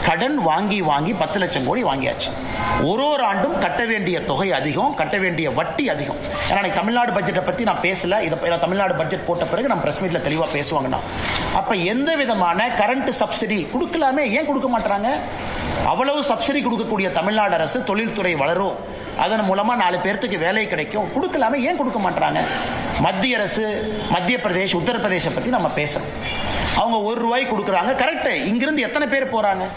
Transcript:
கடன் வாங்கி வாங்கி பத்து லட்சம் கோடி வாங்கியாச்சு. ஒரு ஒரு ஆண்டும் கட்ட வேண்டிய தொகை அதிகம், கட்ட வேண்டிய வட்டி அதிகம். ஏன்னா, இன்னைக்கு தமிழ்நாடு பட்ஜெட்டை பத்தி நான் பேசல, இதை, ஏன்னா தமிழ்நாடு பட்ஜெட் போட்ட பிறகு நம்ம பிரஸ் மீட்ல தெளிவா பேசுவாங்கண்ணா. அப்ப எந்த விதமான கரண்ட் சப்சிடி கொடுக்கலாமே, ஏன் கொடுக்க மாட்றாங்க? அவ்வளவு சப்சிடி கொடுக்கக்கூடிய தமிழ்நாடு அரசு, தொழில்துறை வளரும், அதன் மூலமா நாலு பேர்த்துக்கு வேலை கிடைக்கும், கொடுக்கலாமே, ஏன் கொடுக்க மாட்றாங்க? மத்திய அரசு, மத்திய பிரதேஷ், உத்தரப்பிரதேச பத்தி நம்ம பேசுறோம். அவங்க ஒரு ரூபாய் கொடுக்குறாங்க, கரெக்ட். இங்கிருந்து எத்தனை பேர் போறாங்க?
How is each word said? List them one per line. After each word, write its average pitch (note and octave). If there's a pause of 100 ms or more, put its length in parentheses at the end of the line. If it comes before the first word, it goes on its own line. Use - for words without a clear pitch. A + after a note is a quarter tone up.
கடன் G#3+
வாங்கி F#3+
வாங்கி D#3
பத்து G3
லட்சம் C#3+
கோடி A#3
வாங்கியாச்சு. C3+ (540)
ஒரு A3+
ஒரு C#4+
ஆண்டும் G#3+
கட்ட A#3
வேண்டிய F#3
தொகை D#3+
அதிகம், D3+
கட்ட D#3+
வேண்டிய D#3+
வட்டி F3
அதிகம். - (320)
ஏன்னா, -
இன்னைக்கு G3
தமிழ்நாடு A#3
பட்ஜெட்டை F#3
பத்தி G3+
நான் F#3+
பேசல, F#3
இதை, E3
ஏன்னா E3
தமிழ்நாடு F#3
பட்ஜெட் D#3+
போட்ட E3+
பிறகு G#3+
நம்ம G#3+
பிரஸ் D3+
மீட்ல F3
தெளிவா D3+
பேசுவாங்கண்ணா. C#3 (580)
அப்ப G#3
எந்த B3
விதமான G#3+
கரண்ட் A#3+
சப்சிடி G3+
கொடுக்கலாமே, C#4
ஏன் C#4
கொடுக்க B3+
மாட்றாங்க? G3+ (800)
அவ்வளவு C4+
சப்சிடி C4
கொடுக்கக்கூடிய G#3+
தமிழ்நாடு G3+
அரசு, A#3
தொழில்துறை G3
வளரும், D#3+ (420)
அதன் G#3+
மூலமா G3+
நாலு F3+
பேர்த்துக்கு F#3+
வேலை F#3+
கிடைக்கும், F3+
கொடுக்கலாமே, C#4
ஏன் C#4
கொடுக்க A3+
மாட்றாங்க? D#3 (640)
மத்திய F#3+
அரசு, G#3+ (160)
மத்திய B3
பிரதேஷ், F#3+
உத்தரப்பிரதேச F#3
பத்தி B3
நம்ம F#3+
பேசுறோம். - (500)
அவங்க A3+
ஒரு A3
ரூபாய் B3
கொடுக்குறாங்க, G3+
கரெக்ட். C#4+
இங்கிருந்து A#3+
எத்தனை D4
பேர் C4+
போறாங்க? G3+ (160)